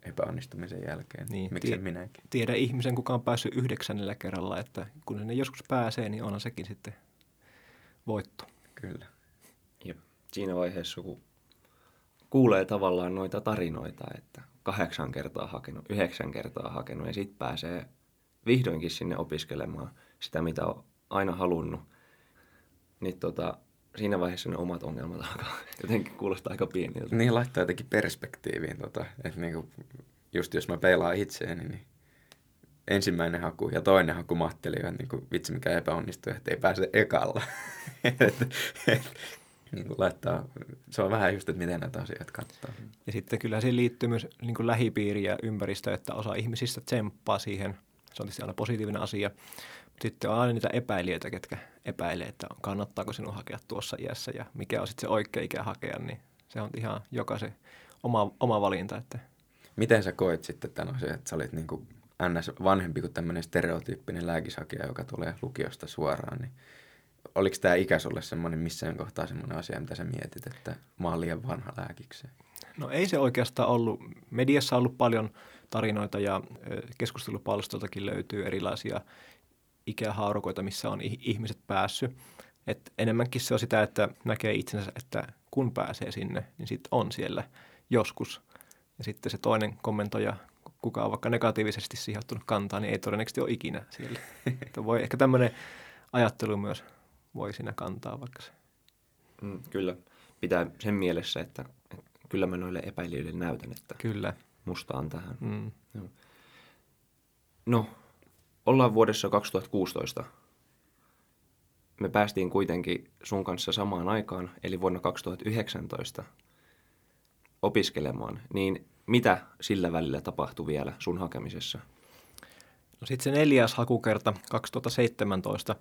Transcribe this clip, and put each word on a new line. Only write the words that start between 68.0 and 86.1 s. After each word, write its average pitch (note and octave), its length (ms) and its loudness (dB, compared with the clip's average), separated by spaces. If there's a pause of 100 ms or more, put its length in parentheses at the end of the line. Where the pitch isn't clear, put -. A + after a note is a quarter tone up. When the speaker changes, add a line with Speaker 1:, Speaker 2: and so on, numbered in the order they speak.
Speaker 1:
semmonen, E2 360 -2
missään D#2+ 380 -2
kohtaa D#2+ 300 -6
semmonen D#2+ 320 -6
asia, - 220 -6
mitä - 140 -8
sä E2+ 100 -6
mietit, - 420 -8
että - 300 -10 (220)
mä F2 100 -2
oon E2 120 0
liian E2+ 260 -4
vanha - 300 -6
lääkikseen? - 560 -12 (440)
Speaker 2:
No C3 140 -6
ei E3+ 160 2
se F3 120 2
oikeastaan B2+ 500 4
ollut. A#2 320 2 (300)
Mediassa C3 460 4
on - 20 8
ollut B2 200 4
paljon A2+ 320 4 (400)
tarinoita G#2 480 0
ja, G2+ 240 2 (280)
ö, - 120 -6 (160)
keskustelupalstoiltakin G#2 1080 -4
löytyy G2+ 400 -4
erilaisia F#2+ 540 -2 (880)
ikähaarukoita, G#2 760 -2
missä G2 280 -4
on G2+ 100 -4
ih-, A#2 200 -4
ihmiset A2 460 -2
päässyt. G2 500 0 (500)
Et - 320 -6
enemmänkin A#2 420 2
se - 140 0
on G#2 60 4
sitä, A2 220 4
että G#2 260 2 (160)
näkee A2 300 0
itsensä, G#2 420 -2
että - 300 -6 (240)
kun C3 220 0
pääsee G#2 400 -4